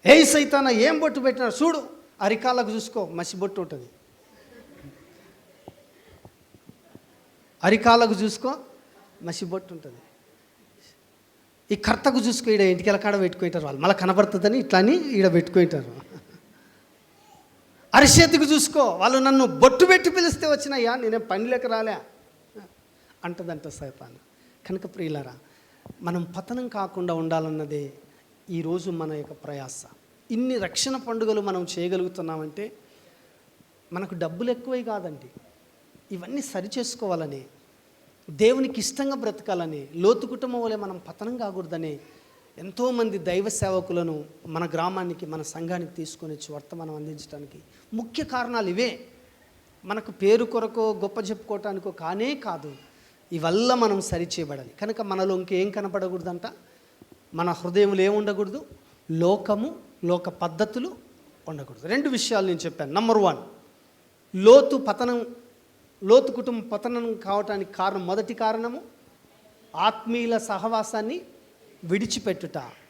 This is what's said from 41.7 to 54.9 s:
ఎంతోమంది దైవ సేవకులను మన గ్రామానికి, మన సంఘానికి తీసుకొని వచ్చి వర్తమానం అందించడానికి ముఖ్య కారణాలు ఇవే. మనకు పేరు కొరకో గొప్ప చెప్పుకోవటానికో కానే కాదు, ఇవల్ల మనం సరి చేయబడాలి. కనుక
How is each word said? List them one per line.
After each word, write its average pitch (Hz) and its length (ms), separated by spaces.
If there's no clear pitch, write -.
ఎంతోమంది 226 600
దైవ 185 320
సేవకులను 180 760
మన 165 200
గ్రామానికి, 175 600
మన 156 160
సంఘానికి 165 500
తీసుకొని 156 420
వచ్చి 147 220
వర్తమానం 156 400
అందించడానికి 147 640
ముఖ్య 233 300
కారణాలు 240 460
ఇవే. 196 300
మనకు 214 260
పేరు 214 340
కొరకో 226 480
గొప్ప 196 360
చెప్పుకోవటానికో 202 640
కానే 202 440
కాదు, 156 400
ఇవల్ల 175 420
మనం 214 280
సరి 175 220
చేయబడాలి. 143 480
కనుక 214 200